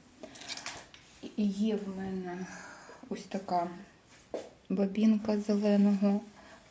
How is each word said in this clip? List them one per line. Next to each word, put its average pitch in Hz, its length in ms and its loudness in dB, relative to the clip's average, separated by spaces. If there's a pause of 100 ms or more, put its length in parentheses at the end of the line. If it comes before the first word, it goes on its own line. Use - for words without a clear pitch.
(1400)
І 208 100 2
є 202 280 2
в 196 220 -4
мене 185 480 -6 (640)
ось - 140 -6
така 175 460 -2 (1000)
бабінка 208 680 2
зеленого, 202 840 4 (500)